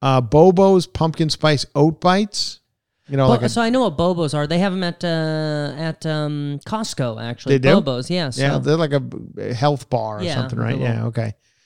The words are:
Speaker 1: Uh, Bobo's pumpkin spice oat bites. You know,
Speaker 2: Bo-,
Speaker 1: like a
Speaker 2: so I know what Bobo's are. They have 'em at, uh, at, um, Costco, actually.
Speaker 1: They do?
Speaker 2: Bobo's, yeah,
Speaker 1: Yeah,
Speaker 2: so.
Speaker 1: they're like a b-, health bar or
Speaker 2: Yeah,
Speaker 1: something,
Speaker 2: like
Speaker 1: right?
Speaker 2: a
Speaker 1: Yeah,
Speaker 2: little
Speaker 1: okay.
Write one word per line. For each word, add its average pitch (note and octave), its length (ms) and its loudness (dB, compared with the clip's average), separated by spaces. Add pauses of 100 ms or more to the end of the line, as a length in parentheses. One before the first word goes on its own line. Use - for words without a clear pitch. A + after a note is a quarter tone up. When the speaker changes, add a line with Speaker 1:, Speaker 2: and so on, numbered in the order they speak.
Speaker 1:
Uh, C3 180 4
Bobo's F3+ 680 6
pumpkin D#3+ 440 -2
spice D3+ 340 0 (100)
oat D#3 260 2
bites. F#3+ 600 0 (480)
You C#3 80 -4
know, C3+ 100 4
Speaker 2:
Bo-, - 40 6
Speaker 1:
like A#3 120 4
a - 60 0
Speaker 2:
so A#3+ 140 0
I A3+ 80 2
know B3+ 120 2
what E3+ 140 0
Bobo's E3+ 380 0
are. D3 140 -2
They E3+ 100 0
have F#3+ 140 2
'em F#3 100 -4
at, F3 220 -6
uh, D#3 760 -2
at, D#3+ 280 -8
um, D3 600 -4
Costco, B2+ 560 -6
actually. B2+ 360 -2
Speaker 1:
They C3 120 2
do? G3 100 6
Speaker 2:
Bobo's, C3 300 -6
yeah, F3 240 -2
Speaker 1:
Yeah, C#3 200 0
Speaker 2:
so. D3 40 0
Speaker 1:
they're C#3+ 180 2
like D#3 160 0
a C#3+ 80 0
b-, A2 520 -10
health C#3 360 0
bar A2 300 -4
or - 60 -8
Speaker 2:
Yeah, - 100 -4
Speaker 1:
something, A#2 240 -4
Speaker 2:
like A#2 140 -2
Speaker 1:
right? C3+ 60 -2
Speaker 2:
a C3 40 -4
Speaker 1:
Yeah, A#2+ 120 0
Speaker 2:
little A2+ 140 -4
Speaker 1:
okay. A2+ 260 -4 (320)